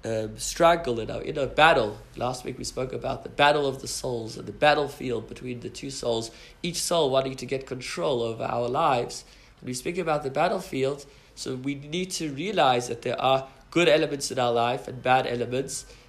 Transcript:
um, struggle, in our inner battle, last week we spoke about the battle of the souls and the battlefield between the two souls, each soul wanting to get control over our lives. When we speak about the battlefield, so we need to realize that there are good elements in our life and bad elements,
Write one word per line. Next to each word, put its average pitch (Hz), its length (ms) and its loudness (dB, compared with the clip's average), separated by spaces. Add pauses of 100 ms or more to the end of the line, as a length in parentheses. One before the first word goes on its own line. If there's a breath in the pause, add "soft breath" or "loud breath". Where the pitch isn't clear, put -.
um, 110 320 -4
struggle, 165 600 2
in 110 120 -6
our 113 120 -6
inner 139 240 -2
battle, 139 520 6 (180)
last 127 280 -4
week 123 140 -8
we 120 60 -10
spoke 131 280 -4
about 127 300 -6
the - 60 -12
battle 147 380 4
of 131 140 -4
the - 80 -10
souls 117 480 -6
and - 100 -12
the 104 60 -10
battlefield 139 760 2
between 123 320 -10
the 117 100 -10
two 139 200 -10
souls, 117 400 -2 (320 loud breath)
each 170 200 -4
soul 160 280 2
wanting 131 260 2
to 127 100 -10
get 131 200 -4
control 127 560 -2
over 117 220 -4
our 120 240 -2
lives. 135 560 0 (360 soft breath)
When 127 80 -10
we 127 60 -6
speak 175 240 -6
about 156 260 0
the 131 60 -4
battlefield, 147 760 -2 (280 soft breath)
so - 200 -8
we 135 200 -6
need 156 380 -6
to 156 200 -4
realize 139 560 2
that - 140 -8
there - 180 -4
are 131 260 2 (240 loud breath)
good 170 180 4
elements 143 420 4
in 127 80 -4
our 120 140 2
life 120 360 0
and 127 140 -12
bad 127 240 4
elements, 120 600 -4 (220 loud breath)